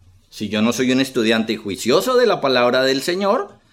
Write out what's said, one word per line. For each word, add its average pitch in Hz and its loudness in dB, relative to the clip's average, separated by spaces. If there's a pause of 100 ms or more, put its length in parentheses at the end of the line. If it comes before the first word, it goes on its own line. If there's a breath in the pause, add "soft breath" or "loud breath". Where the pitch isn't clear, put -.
(300)
si 107 -8
yo 107 -2
no 117 2
soy 127 0
un 127 2
estudiante 113 0
juicioso 139 0
de 247 4
la 180 0
palabra 127 2
del 135 0
Señor, 196 -2 (120)